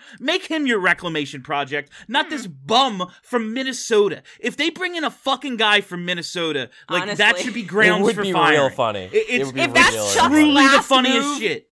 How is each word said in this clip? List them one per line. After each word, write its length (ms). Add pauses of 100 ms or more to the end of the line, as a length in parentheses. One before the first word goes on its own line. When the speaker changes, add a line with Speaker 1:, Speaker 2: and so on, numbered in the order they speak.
(200)
Speaker 1:
Make 260
him 200
your 140
reclamation 640
project, 480 (180)
not 180
Speaker 2:
Hmm. 60
Speaker 1:
this 140
bum 640 (120)
from 320
Minnesota. 680 (160)
If 200
they 100
bring 280
in 80
a 60
fucking 460
guy 240
from 240
Minnesota, 640 (220)
like, 160 (100)
that 40
Speaker 2:
Honestly. 240
Speaker 1:
should 100
be 80
Speaker 3:
It 60
Speaker 1:
grounds 360
Speaker 3:
would 120
Speaker 1:
for 60
Speaker 3:
be 100
Speaker 1:
firing. 280
Speaker 3:
real 100
funny. 340
Speaker 1:
It, 100
it's 160
Speaker 3:
It 160
would 80
be 80
Speaker 2:
If 100
that's 240
Speaker 3:
really 180
Speaker 2:
Chuck's 140
Speaker 1:
truly 240
Speaker 2:
last 240
Speaker 1:
the 60
funniest 440
Speaker 2:
move, 120
Speaker 1:
shit. 420